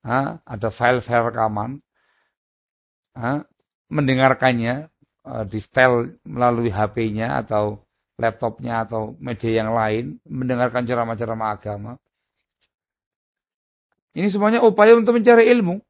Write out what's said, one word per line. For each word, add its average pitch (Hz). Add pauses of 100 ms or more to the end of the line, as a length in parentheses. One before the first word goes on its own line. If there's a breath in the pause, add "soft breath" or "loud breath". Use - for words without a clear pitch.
ha, 139
ada 110
file-file 120
rekaman, 113 (1400)
ha, 131 (440)
mendengarkannya, 131 (340)
eh, 123
di 107
setel 123
melalui 120
H 104
P-nya 113
atau 107 (320)
laptopnya 113
atau 110
media 113
yang 110
lain, 113
mendengarkan 123
ceramah-ceramah 113
agama. 104 (2250)
Ini 180
semuanya 208
upaya 214
untuk 233
mencari 233
ilmu. 208